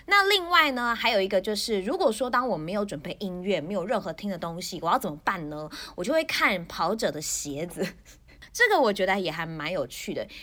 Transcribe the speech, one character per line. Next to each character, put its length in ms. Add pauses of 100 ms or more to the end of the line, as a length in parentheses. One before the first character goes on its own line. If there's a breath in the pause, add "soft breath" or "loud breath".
那 220
另 200
外 240
呢， 220
还 160
有 100
一 80
个 120
就 140
是， 280
如 140
果 140
说 180
当 200
我 80
没 160
有 120
准 160
备 200
音 220
乐， 180
没 120
有 120
任 160
何 120
听 160
的 80
东 240
西， 220
我 80
要 80
怎 120
么 140
办 240
呢？ 220 (240 loud breath)
我 100
就 80
会 120
看 420
跑 280
者 160
的 100
鞋 460
子。 200
<laughs> 100 (560 loud breath)
这 160
个 100
我 140
觉 140
得 120
也 120
还 160
蛮 260
有 140
趣 260
的， 140 (160 loud breath)